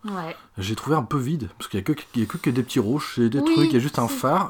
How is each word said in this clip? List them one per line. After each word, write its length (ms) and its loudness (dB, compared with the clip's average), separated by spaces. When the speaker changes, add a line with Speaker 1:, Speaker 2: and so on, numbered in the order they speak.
Speaker 1:
Ouais. 320 -8
Speaker 2:
j'ai 160 -4
trouvé 220 0
un 80 4
peu 160 -2
vide, 300 -4
parce 100 -12
qu'il 100 -2
y 20 -6
a 40 -6
que, 80 0
il 60 2
y 20 4
a 40 -2
que, 100 -6
que 120 -2
des 140 0
petits 160 -2
rochers, 500 2
des 100 0
Speaker 1:
Oui, 140 2
Speaker 2:
trucs, 160 6
il 40 -2
y 40 6
a 20 6
juste 200 -2
un 80 2
Speaker 1:
c'est 80 -4
Speaker 2:
phare, 340 0